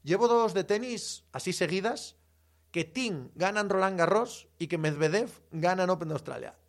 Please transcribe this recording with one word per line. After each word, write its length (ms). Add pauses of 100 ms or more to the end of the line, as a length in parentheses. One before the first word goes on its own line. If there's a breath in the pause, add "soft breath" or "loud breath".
Llevo 240
dos 260
de 100
tenis 680
así 220
seguidas, 640 (540)
que 120
Tim 520
gana 260
en 80
Roland 280
Garros 600
y 100
que 100
Medvedev 520 (220)
gana 320
en 60
Open 200
de 40
Australia. 420 (140)